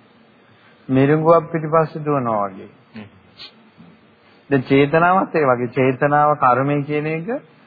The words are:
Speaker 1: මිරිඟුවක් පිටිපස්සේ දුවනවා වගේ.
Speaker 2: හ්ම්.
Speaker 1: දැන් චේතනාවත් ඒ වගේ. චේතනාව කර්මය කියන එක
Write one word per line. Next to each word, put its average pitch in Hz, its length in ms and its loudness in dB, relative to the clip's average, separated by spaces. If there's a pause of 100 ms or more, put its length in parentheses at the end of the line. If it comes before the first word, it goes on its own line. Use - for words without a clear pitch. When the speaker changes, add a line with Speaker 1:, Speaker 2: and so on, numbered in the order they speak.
(880)
Speaker 1:
මිරිඟුවක් 156 600 2
පිටිපස්සේ 156 560 -2
දුවනවා 120 400 -2
වගේ. 98 240 -12 (220)
Speaker 2:
හ්ම්. 107 160 -18 (1400)
Speaker 1:
දැන් 139 120 2
චේතනාවත් 160 720 2
ඒ 156 120 0
වගේ. 123 240 0
චේතනාව 143 680 0
කර්මය 135 460 0
කියන 147 240 -6
එක 160 220 -8 (380)